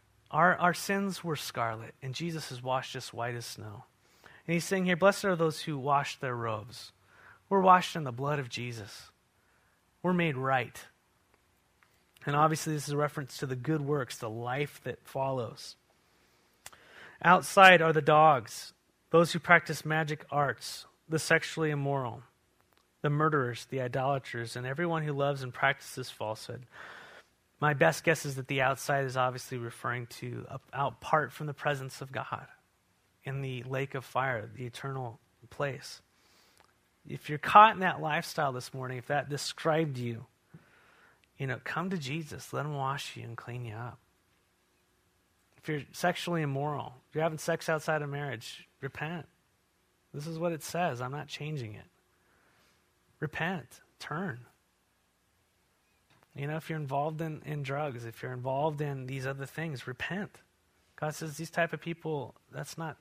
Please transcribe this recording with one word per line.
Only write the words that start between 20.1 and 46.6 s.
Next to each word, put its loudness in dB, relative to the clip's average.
arts, -2
the 0
sexually 2
immoral, -2
the 0
murderers, 2
the -4
idolaters, -2
and -6
everyone -2
who -2
loves 0
and -8
practices -2
falsehood." -8
My 4
best 4
guess 4
is -6
that -6
the 0
outside 2
is -4
obviously -2
referring -6
to -10
up, -12
out, -2
apart 2
from -8
the -6
presence -4
of -12
God -6
in -6
the -8
lake -4
of -6
fire, -2
the -10
eternal -8
place. -8
If -12
you're -6
caught 10
in -6
that 0
lifestyle -2
this -8
morning, -6
if -14
that -2
described -2
you, -6
you -4
know, -4
come -4
to -2
Jesus. -8
Let -4
him -4
wash -4
you -10
and -10
clean -10
you -8
up. -10
If -10
you're -2
sexually 0
immoral, -2